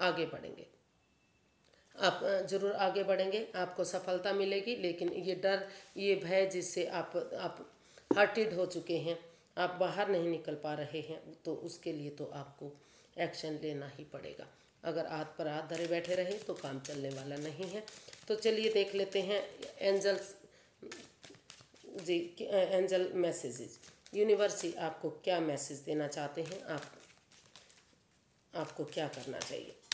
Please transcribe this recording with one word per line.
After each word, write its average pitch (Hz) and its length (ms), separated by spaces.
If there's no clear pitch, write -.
आगे 170 260
बढ़ेंगे। - 420
आप, 185 240
अ, 190 180
ज़रूर 190 300
आगे 196 320
बढ़ेंगे, 190 520
आपको 180 280
सफलता 185 500
मिलेगी। 196 420
लेकिन 175 340
ये 180 260
डर, 190 340
ये 196 180
भय 190 300
जिससे 180 400
आप, 170 540
आप - 340
हर्टेड 208 360
हो 180 120
चुके 175 320
हैं, 165 280
आप 175 120
बाहर 185 400
नहीं 170 200
निकल 160 260
पा 151 180
रहे 151 280
हैं, 160 440
तो 160 100
उसके 165 380
लिए 147 160
तो 147 160
आपको 143 480
action 160 340
लेना 147 340
ही 135 160
पड़ेगा। - 440
अगर 160 240
हाथ 156 180
पर 151 220
हाथ 151 200
धरे 165 200
बैठे 170 280
रहे 185 220
तो 190 160
काम 135 260
चलने 139 300
वाला 135 260
नहीं 151 300
है। 202 180
तो 214 80
चलिए 220 380
देख 202 220
लेते 196 260
हैं 196 280
एंजल्स, 196 580
जी, 170 560
एंजल 185 720
मैसेजेस, 143 640
यूनिवर्स 202 500
ही 170 100
आपको 160 360
क्या 180 300
मैसेज 147 380
देना 151 300
चाहते 147 340
हैं, 160 220
आप, 151 280
आपको 156 300
क्या 151 220
करना 131 320
चाहिए। - 360